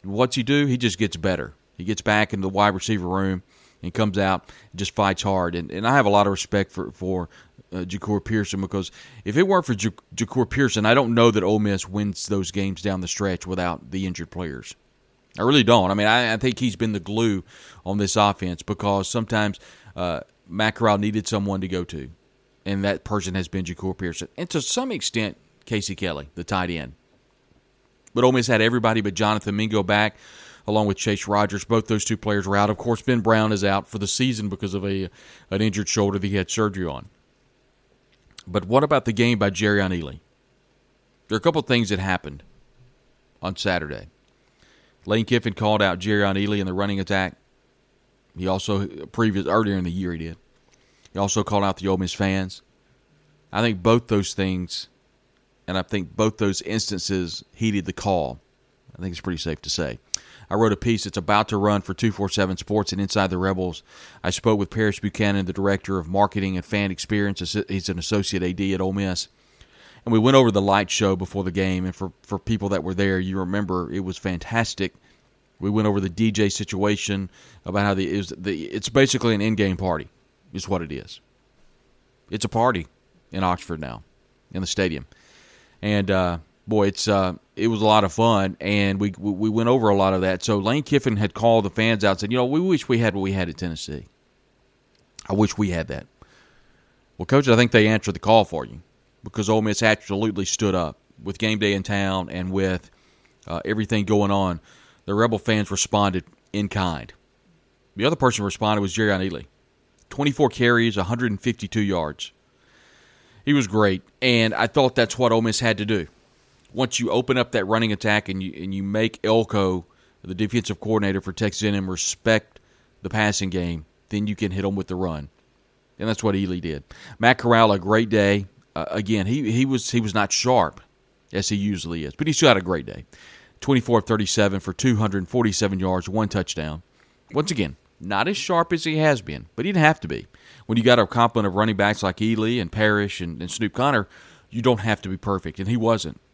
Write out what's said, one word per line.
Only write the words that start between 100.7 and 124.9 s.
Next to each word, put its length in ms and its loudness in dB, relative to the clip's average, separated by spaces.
up 220 -2
with 140 -10
game 220 -2
day 140 2
in 100 -2
town 460 -2
and 220 -6
with, 380 -2
uh, 160 -6
everything 420 0
going 260 2
on. 280 0
The 80 -4
Rebel 240 2
fans 320 0
responded 560 0
in 160 -2
kind. 460 -4
The 100 -2
other 100 2
person 280 0
responded 380 0
was 120 -2
Jerrion 360 0
Ealy. 160 -10
Twenty-four 400 2
carries, 480 2
a 60 0
hundred 280 -2
and 80 -4
fifty-two 420 -4
yards. 500 -4
He 80 2
was 140 2
great, 340 2
and 320 4
I 140 2
thought 280 2
that's 220 0
what 140 4
Ole 120 4
Miss 160 0
had 180 0
to 80 -4
do. 220 0
Once 260 -2
you 100 -2
open 280 2
up 160 -2
that 120 2
running 280 2
attack 340 0
and 160 -6
you, 180 -8
and 140 -6
you 80 -4
make 400 -2
Elko, 640 2
the 120 -10
defensive 460 -2
coordinator 400 0
for 100 -10
Texas 320 -4
A 40 0
and 100 0
M, 120 -6
respect 680 -2
the 80 -8
passing 400 0
game, 360 -4
then 180 -2
you 80 -4
can 160 -2
hit 140 -4
'em 100 -2
with 120 -6
the 80 -6